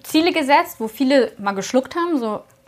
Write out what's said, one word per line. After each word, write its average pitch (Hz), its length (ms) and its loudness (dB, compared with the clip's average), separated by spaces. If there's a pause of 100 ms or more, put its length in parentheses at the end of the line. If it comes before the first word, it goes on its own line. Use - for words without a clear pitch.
Ziele 320 300 0
gesetzt, 302 460 2
wo 220 100 -6
viele 262 480 2
mal 202 160 -4
geschluckt 254 420 -2
haben. 339 240 -2
So, 214 220 -6 (260)